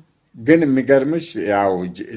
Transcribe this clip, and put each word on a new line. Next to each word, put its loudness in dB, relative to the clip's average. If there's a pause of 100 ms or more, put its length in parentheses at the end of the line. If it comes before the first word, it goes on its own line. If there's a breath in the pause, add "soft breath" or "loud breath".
(360)
ግን 4
የሚገርምሽ 0 (200)
ያው 0 (140)
ጅ-፣ -14